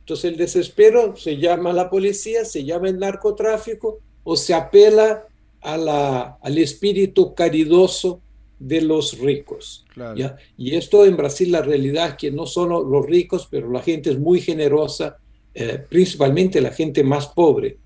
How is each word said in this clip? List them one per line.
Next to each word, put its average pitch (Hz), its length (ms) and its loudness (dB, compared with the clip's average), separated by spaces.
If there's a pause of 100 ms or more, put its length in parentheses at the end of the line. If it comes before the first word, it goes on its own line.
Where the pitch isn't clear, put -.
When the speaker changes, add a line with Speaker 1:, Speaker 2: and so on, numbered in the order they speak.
Speaker 1:
Entonces, 170 320 -6
el 165 40 -10
desespero, 202 800 4
se 151 220 -8
llama 170 320 0
a - 20 -2
la 180 160 -2
policía, 202 560 -2
se 156 200 -8
llama 175 240 -4
el 185 100 -4
narcotráfico, 214 1000 -4 (240)
o 165 120 -4
se - 160 -2
apela 214 720 6 (400)
a 151 160 -8
la, 143 640 -2
al 147 160 -4
espíritu 190 760 0
caridoso 175 840 0 (380)
de 147 240 -4
los 156 360 -2
ricos, - 760 -6
Speaker 2:
Claro. 120 200 -14
Speaker 1:
¿ya? 131 220 -8 (220)
Y 131 160 -8
esto 202 320 4
en 180 100 4
Brasil, 151 360 -2
la 160 100 0
realidad 143 480 -2
es 135 60 -14
que 143 140 -6
no 151 140 -8
solo 170 400 -2
los 135 220 0
ricos, 175 440 -2
pero 120 200 -6
la 127 100 -4
gente 156 300 -4
es 131 80 -2
muy 170 240 0
generosa, 151 760 -2 (380)
eh, 120 340 -8
principalmente 165 720 2
la 123 120 -2
gente 156 300 -2
más 139 260 0
pobre 143 580 2